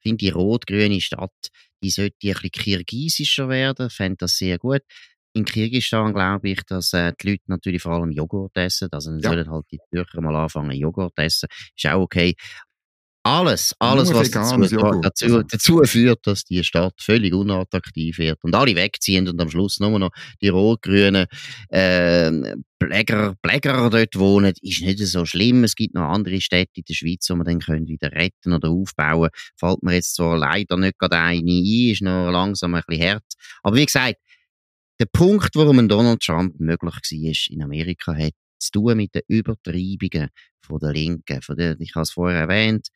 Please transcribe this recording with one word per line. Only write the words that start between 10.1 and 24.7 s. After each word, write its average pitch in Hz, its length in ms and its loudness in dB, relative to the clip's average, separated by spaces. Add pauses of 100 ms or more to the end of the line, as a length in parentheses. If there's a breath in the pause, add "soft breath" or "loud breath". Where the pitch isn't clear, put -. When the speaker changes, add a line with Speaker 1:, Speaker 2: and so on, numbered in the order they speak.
Speaker 1:
mal 78 140 -2
anfangen, 76 420 -4
Joghurt 82 400 -4
essen. - 320 -2 (260 loud breath)
Ist - 120 -6
auch 87 140 2
okay. 87 340 0 (880 loud breath)
Alles, 143 540 0
alles, 131 320 4
Speaker 2:
Nur 117 120 4
Speaker 1:
was 110 80 2
Speaker 2:
veganes 110 400 2
Speaker 1:
dazu, 107 120 -2
Speaker 2:
Joghurt, 101 240 2
Speaker 1:
dazu, 95 200 -2
Speaker 2:
also. 117 160 4
Speaker 1:
dazu 160 420 4
führt, 117 420 4
dass 101 200 -2
die 90 180 -2
Stadt 90 380 0
völlig 107 320 2
unattraktiv 92 840 -2
wird 80 220 -2
und 85 140 0
alle 123 180 4
wegziehen 92 540 0
und 85 140 -4
am 82 80 -2
Schluss 92 320 -2
nur 104 180 2
noch 92 120 0 (300 loud breath)
die 101 60 2
rot-grünen, 98 800 4 (440 loud breath)
ähm, 85 920 2 (160)
Pläger, 104 640 0
Pläger 127 480 0
dort 110 280 2
wohnen, 98 440 4
ist 87 200 -6